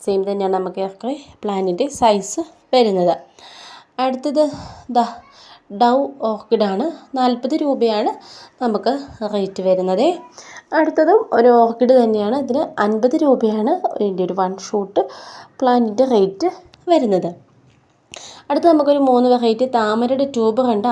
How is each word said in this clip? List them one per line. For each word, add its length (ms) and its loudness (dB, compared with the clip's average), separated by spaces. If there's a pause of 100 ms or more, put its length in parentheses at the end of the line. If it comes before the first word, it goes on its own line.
സെയിം 220 -2
തന്നെയാണ് 300 -2
നമുക്ക് 260 -6
എയർ 100 -6 (500)
പ്ലാന്റിൻ്റെ 440 -2 (100)
സൈസ് 460 0 (320)
വരുന്നത്. 380 4 (920)
അടുത്തത് 420 0 (520)
ദാ 80 2 (760)
ഡൗ 160 4 (320)
ഓർക്കിഡാണ്. 580 -2 (320)
നാൽപത് 440 0
രൂപയാണ് 500 0 (500)
നമുക്ക് 300 -2 (420)
റേറ്റ് 320 -4
വരുന്നത്. 400 2 (720)
അടുത്തതും 420 2 (160)
ഒരു 220 6
ഓർക്കിഡ് 420 2
തന്നെയാണ്. 440 0
ഇതിന് 200 -2 (220)
അൻപത് 380 0
രൂപയാണ് 500 2 (260)
ഇതിൻ്റെ 280 -2
ഒരു 120 -6
വൺ 140 -2 (140)
ഷൂട്ട് 340 -2 (580)
പ്ലാന്റിൻ്റെ 540 2
റേറ്റ് 360 0 (420)
വരുന്നത്. 380 0 (1160)
അടുത്ത 240 0
നമുക്കൊരു 400 4
മൂന്ന് 240 4
വെറൈറ്റി 320 0 (100)
താമരയുടെ 560 0
ട്യൂബ് 340 0
കണ്ട് 240 0